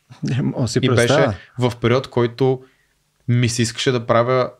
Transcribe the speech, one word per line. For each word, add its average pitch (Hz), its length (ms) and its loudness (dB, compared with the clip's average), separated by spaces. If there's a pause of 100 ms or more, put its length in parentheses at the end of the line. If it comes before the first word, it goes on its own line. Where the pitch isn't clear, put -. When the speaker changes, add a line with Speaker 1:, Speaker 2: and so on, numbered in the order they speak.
(240)
Speaker 1:
Не 135 180 -4
мога 135 200 -4
да 120 60 -2
си 127 160 -2
Speaker 2:
И 131 40 2
Speaker 1:
представя. 127 400 2
Speaker 2:
беше 104 100 -4 (220)
в 120 220 0
период, 120 280 0
който 127 540 0 (640)
ми 120 220 2
се 117 120 -2
искаше - 300 -2
да 120 140 -2
правя 120 540 2